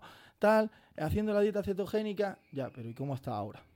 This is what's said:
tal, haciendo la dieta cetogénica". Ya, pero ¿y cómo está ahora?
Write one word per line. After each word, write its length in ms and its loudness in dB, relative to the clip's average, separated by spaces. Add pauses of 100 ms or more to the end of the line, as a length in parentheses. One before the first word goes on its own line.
(400)
tal, 320 4 (260)
haciendo 360 0
la 80 4
dieta 200 2
cetogénica". 800 -2 (120)
Ya, 200 -4
pero 180 -10
¿y 40 -10
cómo 200 -4
está 220 -6
ahora? 260 -6 (140)